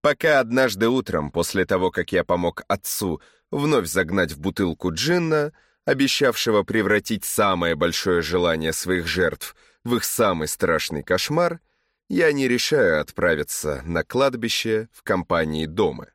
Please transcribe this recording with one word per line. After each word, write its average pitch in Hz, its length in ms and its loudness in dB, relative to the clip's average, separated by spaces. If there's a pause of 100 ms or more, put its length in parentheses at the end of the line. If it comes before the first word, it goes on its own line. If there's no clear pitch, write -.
Пока 147 380 2
однажды 113 480 2
утром, 95 440 -2
после 87 340 0
того, 92 240 2
как - 220 -4
я 87 120 2
помог 87 440 0
отцу 95 540 -4 (280)
вновь 143 380 0
загнать 85 460 0
в 71 60 -14
бутылку 87 540 -2
джинна, 156 580 0 (340)
обещавшего 127 800 2
превратить 104 640 0
самое 90 500 0
большое 87 460 0
желание 80 520 0
своих 90 340 -2
жертв 87 480 -2 (280)
в 120 120 -2
их 110 80 -2
самый 87 440 0
страшный 80 560 -2
кошмар, 165 560 -2 (500)
я 160 220 2
не 139 160 0
решаю 113 540 2
отправиться 76 840 -2
на 82 180 -2
кладбище 117 880 -2
в - 120 -20
компании 82 600 0
Домы. 80 500 -2